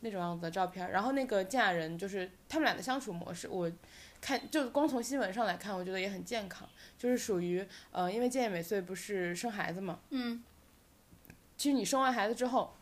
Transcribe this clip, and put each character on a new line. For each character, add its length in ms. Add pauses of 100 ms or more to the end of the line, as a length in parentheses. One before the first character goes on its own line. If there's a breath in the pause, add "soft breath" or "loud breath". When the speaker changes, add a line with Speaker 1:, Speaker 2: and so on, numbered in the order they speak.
Speaker 1:
那 100
种 80
样 160
子 60
的 100
照 160
片。 240
然 100
后 120
那 120
个 180
健 160
雅 120
人 260
就 120
是 200 (200)
他 100
们 60
俩 100
的 60
相 180
处 140
模 200
式， 140
我 240 (480 loud breath)
看， 220 (100)
就 200
光 140
从 160
新 160
闻 160
上 120
来 100
看， 180
我 80
觉 120
得 40
也 120
很 160
健 240
康， 180 (300 loud breath)
就 120
是 80
属 220
于， 260 (260 loud breath)
呃， 200
因 80
为 100
菅 120
野 80
美 120
穗 200
不 120
是 400
生 160
孩 220
子 80
嘛。 300
Speaker 2:
嗯。 340 (1120)
Speaker 1:
其 140
实 40
你 120
生 160
完 100
孩 160
子 80
之 120
后 340